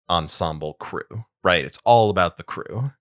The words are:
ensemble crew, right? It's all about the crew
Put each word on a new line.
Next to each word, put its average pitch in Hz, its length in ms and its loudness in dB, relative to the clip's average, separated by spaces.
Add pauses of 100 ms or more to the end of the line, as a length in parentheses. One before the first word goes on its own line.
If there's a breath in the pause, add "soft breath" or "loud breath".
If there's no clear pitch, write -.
ensemble 78 680 -2
crew, - 500 -12 (180)
right? 87 220 4
It's - 180 -10
all 117 260 6
about 92 280 2
the - 60 -14
crew - 580 -6